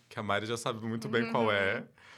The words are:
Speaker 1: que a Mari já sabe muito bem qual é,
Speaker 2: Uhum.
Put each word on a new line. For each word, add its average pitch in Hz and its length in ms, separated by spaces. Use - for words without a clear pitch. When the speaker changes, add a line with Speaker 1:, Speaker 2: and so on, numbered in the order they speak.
Speaker 1:
que - 100
a 110 40
Mari 101 240
já 117 100
sabe 113 280
muito 113 220
bem 113 240
qual 117 180
é, 101 300
Speaker 2:
Uhum. - 80